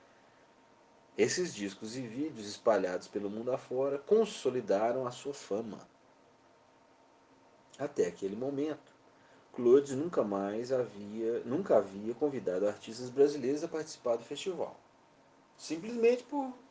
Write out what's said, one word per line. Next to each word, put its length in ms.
Esses 380
discos 420
e 60
vídeos 460
espalhados 600
pelo 220
mundo 240
afora 460
consolidaram 1080
a 60
sua 240
fama. 520
Até 300
aquele 280
momento, 640
Claude 420
nunca 280
mais 480
havia, 680
nunca 380
havia 360
convidado 540
artistas 420
brasileiros 540
a 40
participar 480
do 80
festival, 560
simplesmente 680
por 300